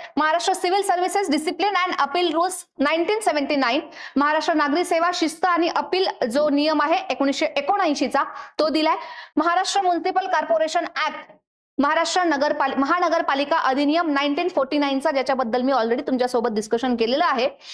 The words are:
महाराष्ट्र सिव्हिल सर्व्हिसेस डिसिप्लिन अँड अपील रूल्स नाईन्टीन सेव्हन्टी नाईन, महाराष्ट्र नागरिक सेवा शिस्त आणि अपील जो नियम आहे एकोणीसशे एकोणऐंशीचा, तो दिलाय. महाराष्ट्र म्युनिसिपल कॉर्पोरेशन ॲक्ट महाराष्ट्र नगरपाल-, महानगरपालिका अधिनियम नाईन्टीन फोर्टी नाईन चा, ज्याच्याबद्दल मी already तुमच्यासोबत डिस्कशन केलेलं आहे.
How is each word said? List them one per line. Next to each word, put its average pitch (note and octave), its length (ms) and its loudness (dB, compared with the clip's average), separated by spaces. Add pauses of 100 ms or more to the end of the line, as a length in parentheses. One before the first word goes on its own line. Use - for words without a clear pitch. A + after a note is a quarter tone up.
(180)
महाराष्ट्र E4 360 0
सिव्हिल F#4 300 0
सर्व्हिसेस F#4 460 0
डिसिप्लिन F4 460 0
अँड F4+ 240 0
अपील E4 340 0
रूल्स F4+ 320 -2 (140)
नाईन्टीन E4 400 0
सेव्हन्टी D4+ 360 0
नाईन, C4 240 0 (360)
महाराष्ट्र D#4 380 0
नागरिक D4+ 320 0
सेवा E4+ 280 2
शिस्त E4+ 320 -2
आणि F4 300 2
अपील F4+ 320 0 (240)
जो D4 180 2
नियम D4+ 320 2
आहे D#4 140 2 (140)
एकोणीसशे C#4 360 -2
एकोणऐंशीचा, D4 800 0 (360)
तो D4+ 100 0
दिलाय. D#4 260 2 (420)
महाराष्ट्र F4+ 440 0
म्युनिसिपल F#4 460 0
कॉर्पोरेशन D#4+ 580 0 (100)
ॲक्ट - 420 -6 (420)
महाराष्ट्र D#4+ 440 2
नगरपाल-, D4 520 2
महानगरपालिका D#4+ 840 2
अधिनियम D4 520 2
नाईन्टीन D4 380 0
फोर्टी D4 300 0
नाईन C#4 220 0
चा, D#4 120 0
ज्याच्याबद्दल B3+ 500 0
मी C4 100 0
already A#3 360 0
तुमच्यासोबत B3 460 0
डिस्कशन A#3 420 -2
केलेलं A#3+ 300 0
आहे. C4+ 240 0 (240)